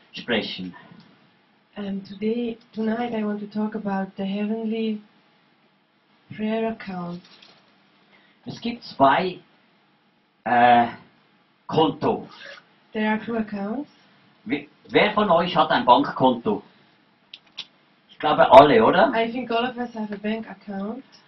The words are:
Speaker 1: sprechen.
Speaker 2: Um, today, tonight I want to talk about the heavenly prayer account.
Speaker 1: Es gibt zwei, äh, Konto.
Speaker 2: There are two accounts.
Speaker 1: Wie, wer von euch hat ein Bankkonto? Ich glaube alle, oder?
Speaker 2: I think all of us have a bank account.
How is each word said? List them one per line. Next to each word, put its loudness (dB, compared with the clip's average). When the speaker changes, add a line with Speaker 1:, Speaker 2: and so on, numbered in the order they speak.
Speaker 1:
sprechen. -6
Speaker 2:
Um, -8
today, -4
tonight -4
I -2
want -4
to -12
talk -6
about -6
the -4
heavenly -4
prayer -4
account. -12
Speaker 1:
Es -14
gibt -8
zwei, 2
äh, 6
Konto. -2
Speaker 2:
There -2
are 0
two -6
accounts. -6
Speaker 1:
Wie, -6
wer 2
von 2
euch 2
hat 2
ein 0
Bankkonto? 2
Ich -20
glaube 2
alle, 10
oder? 4
Speaker 2:
I 0
think -8
all 0
of -6
us -8
have -8
a -10
bank -6
account. -10